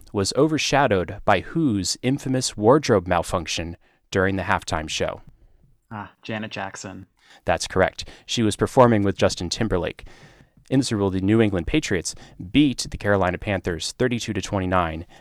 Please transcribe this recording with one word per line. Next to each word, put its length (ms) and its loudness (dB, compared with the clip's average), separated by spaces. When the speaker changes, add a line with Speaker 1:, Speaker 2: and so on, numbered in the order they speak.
Speaker 1:
was 240 0
overshadowed 920 2
by 160 4
whose 600 -2
infamous 560 -2
wardrobe 500 4
malfunction 680 -2
during 260 2
the 80 -2
halftime 460 -2
show? 320 -4
Speaker 2:
Ah, 200 -12
Janet 260 -8
Jackson. 560 -12
Speaker 1:
That's 220 -2
correct. 420 0
She 160 -2
was 140 2
performing 480 4
with 140 0
Justin 320 0
Timberlake. 560 -4
In 80 2
the 60 2
Super 160 -2
Bowl, 100 2
the 100 0
New 180 4
England 280 2
Patriots 480 -2
beat 380 2
the 80 -10
Carolina 400 2
Panthers 640 -4
thirty-two 340 -2
to 80 -4
twenty-nine, 640 -2